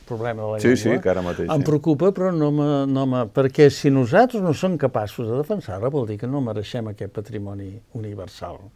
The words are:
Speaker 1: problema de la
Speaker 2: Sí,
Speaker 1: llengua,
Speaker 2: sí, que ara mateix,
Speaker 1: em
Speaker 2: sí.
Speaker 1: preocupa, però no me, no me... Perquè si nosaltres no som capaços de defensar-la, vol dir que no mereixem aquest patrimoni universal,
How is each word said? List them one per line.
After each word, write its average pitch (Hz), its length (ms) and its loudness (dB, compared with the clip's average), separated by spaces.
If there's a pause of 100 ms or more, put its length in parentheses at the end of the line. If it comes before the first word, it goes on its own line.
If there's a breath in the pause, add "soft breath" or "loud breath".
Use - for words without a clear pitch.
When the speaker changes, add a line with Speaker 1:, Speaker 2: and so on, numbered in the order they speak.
Speaker 1:
problema 113 320 -6
de 107 140 -4
la 107 60 -4
Speaker 2:
Sí, 107 80 4
Speaker 1:
llengua, 120 280 4
Speaker 2:
sí, - 60 -4
que 95 100 2
ara 92 80 0
mateix, 87 320 -2
Speaker 1:
em 151 80 2
Speaker 2:
sí. - 80 0
Speaker 1:
preocupa, 151 480 2
però 185 160 0
no 151 180 2
me, 147 380 2
no 135 160 0
me... 127 240 0
Perquè 139 400 6
si 143 240 2
nosaltres 180 480 4
no 175 160 0
som 185 240 0
capaços 120 480 -2
de 117 80 -2
defensar-la, 135 560 -4
vol 135 160 -2
dir 107 80 -6
que 110 100 -8
no 139 140 -2
mereixem 110 480 -6
aquest 101 240 -10
patrimoni 101 600 -10 (180)
universal, 101 640 -12 (200)